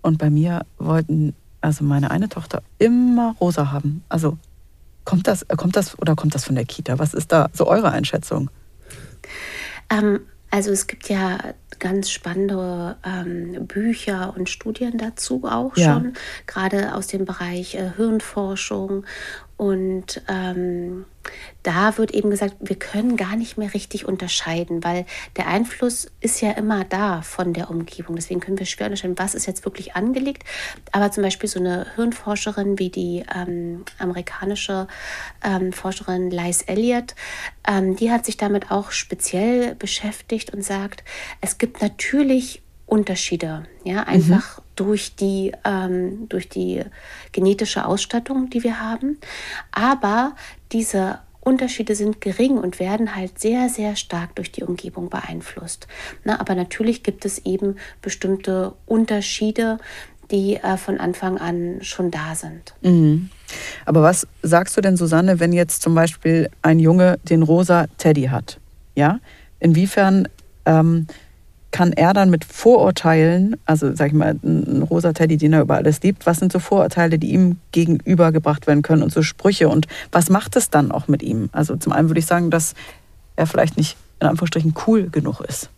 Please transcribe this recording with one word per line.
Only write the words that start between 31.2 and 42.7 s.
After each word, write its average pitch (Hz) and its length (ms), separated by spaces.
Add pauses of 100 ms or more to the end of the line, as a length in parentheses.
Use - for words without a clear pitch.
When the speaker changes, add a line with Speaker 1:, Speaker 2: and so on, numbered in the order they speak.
Speaker 2:
Beispiel 196 260
so 185 100
eine 180 360
Hirnforscherin 208 840
wie 185 100
die, 175 360 (100)
ähm, 175 480 (160)
amerikanische, 190 880 (560)
ähm, 185 300
Forscherin 185 580
Liz 175 360
Elliott, 240 480 (520)
ähm, 190 300
die 226 140
hat 233 140
sich 214 120
damit 202 340
auch 196 200
speziell 240 840
beschäftigt - 800
und 202 100
sagt, 196 400 (380)
es - 160
gibt - 240
natürlich 262 800 (240)